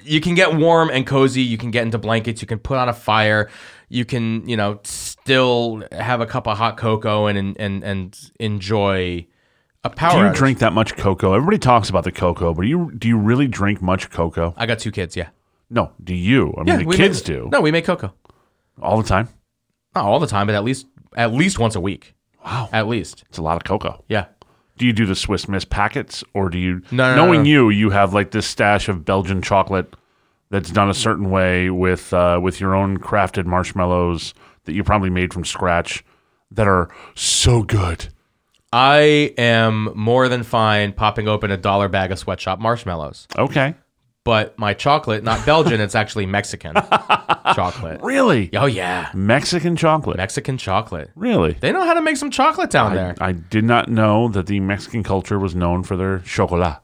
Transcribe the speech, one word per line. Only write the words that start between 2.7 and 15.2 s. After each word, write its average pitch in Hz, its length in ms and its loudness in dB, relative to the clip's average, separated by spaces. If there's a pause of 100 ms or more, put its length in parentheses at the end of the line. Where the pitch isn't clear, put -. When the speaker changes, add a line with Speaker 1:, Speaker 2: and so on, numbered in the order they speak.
Speaker 1:
on 123 100 0
a 117 40 -2
fire. 107 560 2 (380)
You 123 180 -4
can, 113 440 -4
you 117 80 -2
know, 104 260 -2
still 120 1080 0
have 113 300 -4
a 113 40 -2
cup 117 220 -6
of 107 100 -2
hot 110 200 0
cocoa 110 500 0
and, 98 320 -2
and, 98 240 -6
and 98 340 -8 (220)
enjoy 98 880 -2 (560)
A - 60 -6
power 170 220 2
Speaker 2:
Do 175 80 6
you 196 60 6
Speaker 1:
outage. 196 100 2
Speaker 2:
drink 131 240 2
that 110 140 2
much 107 220 0
cocoa? 95 380 2
Everybody 160 240 2
talks 123 320 4
about 92 140 0
the 90 80 -6
cocoa, 87 420 0
but 80 100 -4
do 104 40 0
you, 165 300 -2
do 110 100 -4
you 117 100 4
really 120 300 2
drink 101 340 -2
much 90 300 -2
cocoa? 85 440 -2
Speaker 1:
I 117 120 -6
got 117 120 -2
two 110 120 -6
kids, 90 240 -8
yeah. - 140 -8 (420)